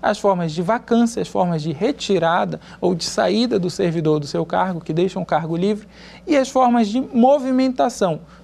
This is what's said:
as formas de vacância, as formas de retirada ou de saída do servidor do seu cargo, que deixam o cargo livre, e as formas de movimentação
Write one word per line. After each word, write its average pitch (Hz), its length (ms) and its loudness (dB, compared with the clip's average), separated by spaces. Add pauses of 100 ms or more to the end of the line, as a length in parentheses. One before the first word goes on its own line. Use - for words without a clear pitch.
as 214 160 0
formas 180 360 0
de 170 100 -4
vacância, 233 580 0
as - 60 -4
formas 175 340 0
de 156 120 -4
retirada 175 880 0 (200)
ou 185 140 0
de 165 100 -6
saída 220 540 0
do 180 100 -2
servidor 160 520 0
do 143 80 -8
seu 170 180 -4
cargo, 180 340 -2
que - 120 -8
deixam 185 280 -2
o 175 60 -6
cargo 165 300 -2
livre, 208 320 -2 (360)
e 311 120 2
as 262 120 2
formas 240 380 2
de 214 140 -2
movimentação 262 1200 2 (240)